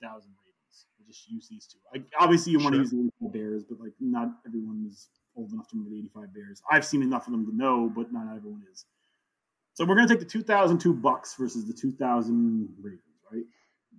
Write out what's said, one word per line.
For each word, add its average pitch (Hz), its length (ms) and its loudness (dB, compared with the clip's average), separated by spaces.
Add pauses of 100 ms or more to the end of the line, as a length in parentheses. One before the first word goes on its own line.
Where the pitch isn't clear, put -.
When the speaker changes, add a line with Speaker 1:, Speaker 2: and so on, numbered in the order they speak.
Speaker 1:
thousand 113 280 -18
Ravens. - 560 -20 (120)
We'll - 80 -20
just - 220 -20
use 113 180 -12
these - 180 -20
two. - 140 -20 (160)
I, 135 80 -10 (160)
obviously, 170 320 6
you 156 80 6
wanna 143 160 2
Speaker 2:
Sure. 139 80 4
Speaker 1:
use 117 80 -2
the 120 80 -2
eighty-five 120 340 -4
Bears, 107 300 -6
but, - 160 -16
like, 113 200 -14
not 123 280 -2 (180)
everyone 110 420 -8
is 101 200 -20 (280)
old 110 180 -12
enough 110 160 -12
to 117 80 -10
remember 104 140 -8
the 107 80 -10
eighty-five 104 340 -16
Bears. 101 360 -18
I've 151 160 4
seen 139 160 2
enough 127 260 0
of 123 40 -10
them 110 140 -2
to 110 100 -4
know, 123 400 2
but 117 160 -6
not 113 240 -6
everyone 104 260 -14 (100)
is. - 140 -20 (880)
So 170 120 -4
we're 190 100 4
gonna 233 140 8
take 233 100 6
the 170 60 -8
two - 180 -6
thousand 190 360 4
two 170 140 4
Bucks - 420 0
versus 117 300 -4
the 113 80 -8
two 127 200 -4
thousand 117 880 0
Ravens, 98 200 -16 (300)
right? 117 140 -10 (540)